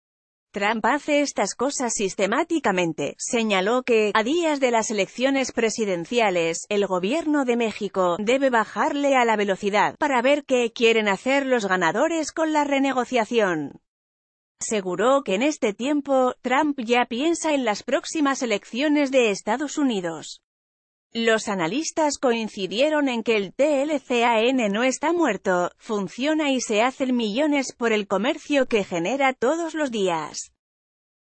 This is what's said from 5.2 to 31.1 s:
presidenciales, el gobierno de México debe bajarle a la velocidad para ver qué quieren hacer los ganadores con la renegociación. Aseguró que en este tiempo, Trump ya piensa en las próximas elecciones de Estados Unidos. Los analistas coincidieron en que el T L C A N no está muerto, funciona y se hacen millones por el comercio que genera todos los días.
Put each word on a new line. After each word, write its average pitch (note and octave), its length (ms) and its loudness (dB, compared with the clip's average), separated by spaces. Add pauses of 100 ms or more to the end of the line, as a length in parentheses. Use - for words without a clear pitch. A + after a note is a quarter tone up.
presidenciales, G3 1160 0
el G3+ 180 0
gobierno C#4 580 0
de A#3+ 120 0
México G3 640 -2
debe C4 300 2
bajarle C4+ 640 0
a B3 80 4
la A3+ 120 2
velocidad G3+ 600 0
para C#4 240 0
ver C#4+ 220 2
qué B3 280 0
quieren A3+ 360 2
hacer C4 360 0
los B3 220 0
ganadores G#3 640 0
con D#4+ 220 -2
la D4+ 100 2
renegociación. B3 1160 0 (800)
Aseguró G#3 640 0
que F#3+ 100 -2
en G3+ 80 0
este C4+ 320 0
tiempo, C4+ 680 0
Trump C#4+ 420 0
ya A#3+ 240 2
piensa D#4 460 -2
en C#4 120 0
las G#3 180 -2
próximas C#4 600 -2
elecciones C4+ 680 0
de B3 200 4
Estados A#3+ 460 -4
Unidos. F#3+ 640 -4 (720)
Los A3+ 360 0
analistas A#3+ 720 -2
coincidieron A#3 880 0
en A#3 160 -2
que A3+ 120 2
el G3+ 160 -2
T C#4 300 2
L D4+ 160 -2
C A#3+ 260 0
A A#3 180 4
N B3 260 2
no G#3 160 0
está C4 280 0
muerto, G3 640 0
funciona C4+ 760 -2
y B3+ 80 0
se G#3+ 220 0
hacen B3+ 340 0
millones C4 600 0
por A3+ 160 0
el G#3+ 140 0
comercio C4 600 0
que G#3 180 0
genera A#3+ 480 -2
todos D#4 420 -2
los D4+ 160 -2
días. F3+ 640 -4 (720)